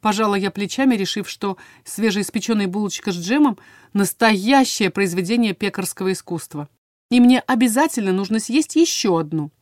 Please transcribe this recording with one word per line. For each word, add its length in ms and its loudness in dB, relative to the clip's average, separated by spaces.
Пожала 360 0
я 160 -2
плечами, 420 0
решив, 340 -4
что 280 -6
свежеиспеченная 840 -2
булочка 420 -6
с 60 -4
джемом — 420 0
настоящее 960 2
произведение 640 0
пекарского 580 -4
искусства. 560 -8
И 100 6
мне 200 6
обязательно 720 0
нужно 260 -2
съесть 380 -2
еще 400 2
одну. 340 -2